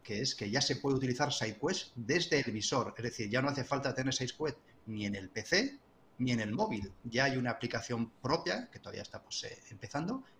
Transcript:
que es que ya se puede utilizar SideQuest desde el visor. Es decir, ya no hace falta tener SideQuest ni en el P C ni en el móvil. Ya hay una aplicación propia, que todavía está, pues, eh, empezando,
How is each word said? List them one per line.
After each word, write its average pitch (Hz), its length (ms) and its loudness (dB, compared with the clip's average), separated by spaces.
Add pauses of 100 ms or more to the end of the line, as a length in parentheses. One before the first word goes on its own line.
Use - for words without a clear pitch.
que 107 160 -4
es 135 160 0
que 101 160 -4
ya 131 80 4
se 135 160 2
puede 139 220 2
utilizar 127 340 2
SideQuest 131 640 -2
desde 139 460 2
el 120 100 0
visor. 110 460 0
Es 113 60 -8
decir, 113 260 -4
ya 123 120 4
no 139 60 4
hace 139 160 0
falta 135 320 0
tener 131 180 0
SideQuest 131 440 -2 (300)
ni 104 180 -2
en 101 100 0
el 95 140 -8
P 110 140 -6
C 233 360 2 (380)
ni 127 160 4
en 113 80 2
el 104 100 0
móvil. 101 400 0 (140)
Ya 120 180 2
hay 131 140 2
una 123 140 0
aplicación 117 600 -2 (100)
propia, 175 480 0
que - 100 -18
todavía - 240 -10
está, - 180 -12
pues, - 240 -8
eh, 135 120 -10 (140)
empezando, 165 540 -6 (140)